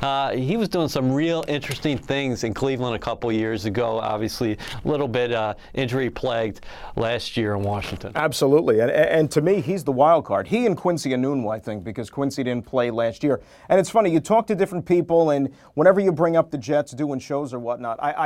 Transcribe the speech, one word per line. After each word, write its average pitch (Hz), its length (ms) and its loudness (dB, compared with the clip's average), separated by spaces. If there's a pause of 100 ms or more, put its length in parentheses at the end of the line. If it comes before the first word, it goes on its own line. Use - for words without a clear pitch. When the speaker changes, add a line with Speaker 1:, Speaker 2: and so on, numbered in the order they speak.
Speaker 1:
uh, 139 320 0
he 131 240 -2
was 220 120 0
doing 175 200 0
some 131 240 0
real 160 360 0
interesting 143 500 -4
things 135 460 -4
in 110 100 -2
Cleveland 127 420 -2
a - 20 -6
couple 117 320 -4
years 110 360 -2
ago, 113 320 -2
obviously 110 540 -2 (320)
a - 40 -2
little 143 200 -2
bit, 120 240 -2
uh, 110 200 -2 (220)
injury-plagued 120 880 -2 (320)
last 113 400 -4
year 104 180 0
in 101 80 -2
Washington. 101 520 -6
Speaker 2:
Absolutely, 147 680 4
and, 120 100 4
and 156 420 4
to 151 100 2
me, 185 180 4
he's 151 240 -4
the 139 80 -2
wild 143 320 6
card. 98 240 0
He 226 160 2
and 190 120 2
Quincy 160 340 0
Enunwa, 127 440 0
I 110 60 -8
think, 104 240 -8
because 113 240 -8
Quincy 139 340 -4
didn't 120 220 -2
play 120 260 0
last 117 320 -2
year. 139 200 2 (260)
And 185 100 4
it's 185 120 2
funny, 214 200 4
you 160 100 4
talk 220 260 2
to 214 80 0
different 180 320 -2
people, 170 440 4
and 139 220 0 (220)
whenever 180 260 6
you 190 100 4
bring 165 260 2
up 165 140 2
the 147 80 -6
Jets 147 340 -2
doing 139 280 -4
shows 139 320 -6
or 127 60 -8
whatnot, 120 440 -6
I, 147 120 -2 (120)